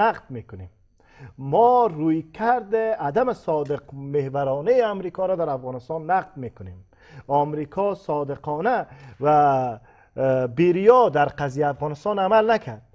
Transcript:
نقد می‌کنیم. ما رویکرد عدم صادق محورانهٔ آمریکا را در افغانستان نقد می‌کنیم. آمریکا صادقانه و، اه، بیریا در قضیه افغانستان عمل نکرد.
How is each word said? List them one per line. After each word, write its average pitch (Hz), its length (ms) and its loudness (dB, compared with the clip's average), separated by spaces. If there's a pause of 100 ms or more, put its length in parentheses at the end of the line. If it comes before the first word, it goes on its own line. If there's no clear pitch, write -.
نقد 220 280 0
می‌کنیم. 98 400 -14 (680)
ما 226 480 4
رویکرد 196 880 -2
عدم 220 580 0
صادق 147 600 -4
محورانهٔ 139 920 0
آمریکا 185 400 -4
را 185 100 0
در 165 140 -4
افغانستان 131 600 -8
نقد 180 260 -2
می‌کنیم. 95 480 -14 (420)
آمریکا 151 680 -2
صادقانه 151 880 -4 (360)
و، 139 60 0 (880)
اه، 131 300 0
بیریا 185 600 4
در 143 160 2
قضیه 143 420 -4
افغانستان 147 520 -4
عمل 214 320 2
نکرد. 120 300 -4 (140)